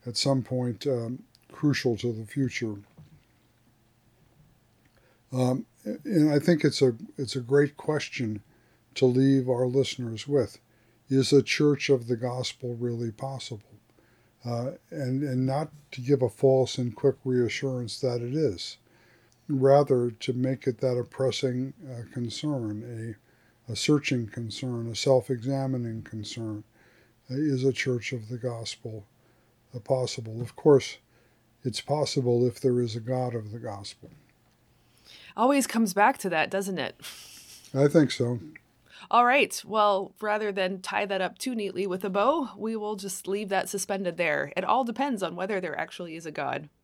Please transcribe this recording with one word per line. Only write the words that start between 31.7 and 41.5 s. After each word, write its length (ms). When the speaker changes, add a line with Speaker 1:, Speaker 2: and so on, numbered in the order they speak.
Speaker 1:
possible 640
if 120
there 220
is 160
a 40
God 340
of 180
the 60
gospel. 520
Speaker 2:
Always 300
comes 260
back 260
to 120
that, 200
doesn't 280
it? 180
Speaker 1:
I 120
think 240
so. 300
Speaker 2:
All 140
right. 400
Well, 560
rather 320
than 280
tie 260
that 140
up 160
too 180